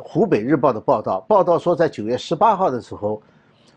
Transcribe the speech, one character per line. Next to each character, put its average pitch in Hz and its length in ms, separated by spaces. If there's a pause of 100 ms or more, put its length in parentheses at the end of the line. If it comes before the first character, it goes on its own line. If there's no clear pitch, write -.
《湖 - 220
北 131 160
日 135 120
报》 143 160
的 110 80
报 113 220
道， 95 220
报 202 200
道 170 160
说 175 160
在 156 140
九 120 160
月 113 140
十 - 160
八 175 200
号 180 160
的 127 80
时 104 160
候， 104 280 (540)